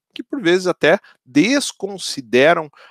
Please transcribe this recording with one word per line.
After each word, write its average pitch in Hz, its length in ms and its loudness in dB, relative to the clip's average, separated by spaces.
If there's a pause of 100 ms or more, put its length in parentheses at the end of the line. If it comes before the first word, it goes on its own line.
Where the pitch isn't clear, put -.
(140)
que 285 80 -12
por 285 180 -12
vezes 185 260 0
até 165 320 2 (240)
desconsideram 156 1500 -2 (200)